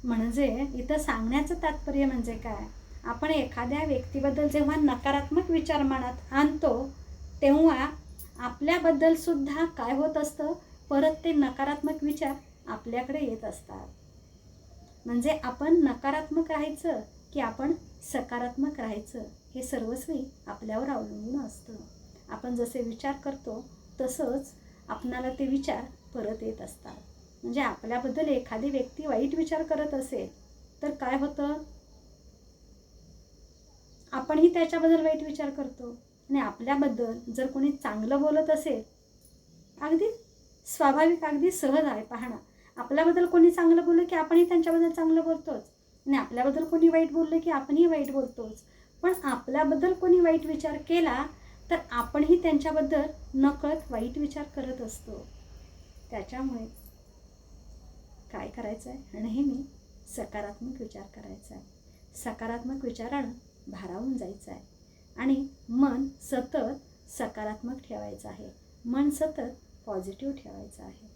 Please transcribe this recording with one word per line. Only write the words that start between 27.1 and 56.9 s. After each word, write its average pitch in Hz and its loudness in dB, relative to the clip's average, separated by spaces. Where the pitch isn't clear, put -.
म्हणजे 240 -2
आपल्याबद्दल 247 -2
एखादी 247 0
व्यक्ती 269 -4
वाईट 269 0
विचार 320 0
करत 302 -2
असेल 254 -4
तर 285 -4
काय 262 -2
होतं, 285 -2
आपणही 311 6
त्याच्याबद्दल 330 4
वाईट 311 2
विचार 294 -6
करतो. 262 -8
आणि 269 2
आपल्याबद्दल 233 0
जर 262 -2
कोणी 269 0
चांगलं 233 -2
बोलत 302 4
असेल, 302 2
अगदी 330 2
स्वाभाविक, 320 4
अगदी 294 2
सहज 294 2
आहे. 220 -2
पहा 233 -10
ना, 226 -8
आपल्याबद्दल 339 4
कोणी 349 8
चांगलं 339 6
बोललं 339 6
की 339 -2
आपणही 339 6
त्यांच्याबद्दल 330 4
चांगलं 320 4
बोलतोच 320 -2
आणि 277 4
आपल्याबद्दल 269 0
कोणी 330 6
वाईट 320 6
बोललं 320 2
की 330 0
आपणही 294 4
वाईट 294 2
बोलतोच. 233 -6
पण 359 4
आपल्याबद्दल 285 2
कोणी 359 6
वाईट 320 4
विचार 311 -4
केला 302 0
तर 339 2
आपणही 294 4
त्यांच्याबद्दल 302 2
नकळत 285 0
वाईट 240 -4
विचार 294 -6
करत 254 -8
असतो. - -14
त्याच्यामुळे 233 -6